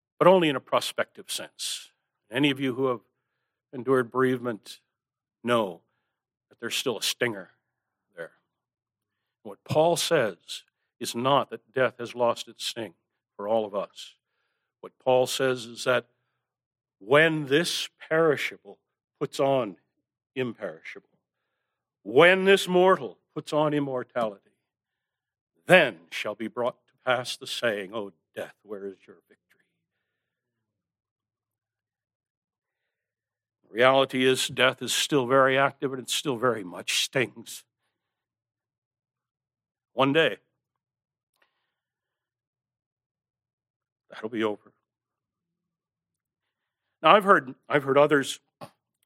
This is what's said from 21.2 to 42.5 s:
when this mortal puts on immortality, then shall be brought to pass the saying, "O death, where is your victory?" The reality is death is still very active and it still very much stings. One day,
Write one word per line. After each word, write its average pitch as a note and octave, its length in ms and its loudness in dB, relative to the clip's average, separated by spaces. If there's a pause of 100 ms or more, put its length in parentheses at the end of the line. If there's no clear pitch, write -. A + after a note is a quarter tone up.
when F3 440 6
this F#3+ 200 6
mortal F3+ 520 2 (160)
puts - 180 -10
on D3+ 220 0
immortality, B2 720 -6 (1200)
then C#3 340 4 (100)
shall - 240 -8
be A2 140 -8
brought B2 400 -6
to - 40 -20 (120)
pass B2+ 320 -2
the C3 100 -18
saying, G#2 480 -4
"O G2+ 180 -8 (220)
death, F2+ 300 -12
where G2+ 220 -14
is F#2+ 100 -12 (100)
your F#2 120 -20 (100)
victory?" - 320 -20 (4000)
The - 120 -20
reality C3 500 2
is C3 240 0
death B2+ 340 -2
is A#2+ 100 -6
still C3 360 -2
very C3+ 280 2
active C3+ 360 -2
and C3 100 -10
it - 80 -14
still C3+ 260 -4
very A2 280 -2
much F2 400 -6
stings. - 580 -6 (2250)
One C3+ 200 2
day, D3 260 0 (3750)